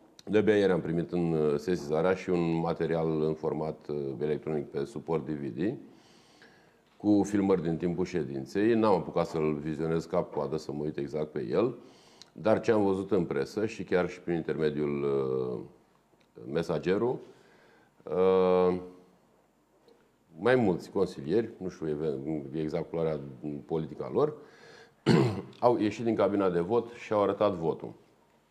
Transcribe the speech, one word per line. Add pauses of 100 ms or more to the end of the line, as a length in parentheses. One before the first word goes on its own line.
(240)
de-abia
ieri
am
primit
în,
uh,
sesizarea
și
un
material
în
format,
uh, (240)
electronic
pe
suport
D
V
D, (1200)
cu
filmări
din
timpul
ședinței.
N-am
apucat
să-l
vizionez
cap-coadă,
să
mă
uit
exact
pe
el, (580)
dar
ce
am
văzut
în
presă
și
chiar
și
prin
intermediul,
uh, (960)
Mesagerul, (840)
uh, (1700)
mai
mulți
consilieri,
nu
știu
even-, (180)
exact
culoarea (460)
politică
a
lor, (680)
<clears throat> (480)
au
ieșit
din
cabina
de
vot (180)
și
au
arătat
votul. (580)